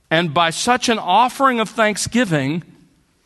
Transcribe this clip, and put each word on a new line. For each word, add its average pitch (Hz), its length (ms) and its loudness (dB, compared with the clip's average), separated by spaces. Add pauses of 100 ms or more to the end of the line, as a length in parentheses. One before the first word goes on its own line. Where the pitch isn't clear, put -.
And 160 240 0
by 165 160 2
such 240 400 0
an 220 80 0
offering 233 600 2
of 220 100 -2
thanksgiving, 185 920 -2 (640)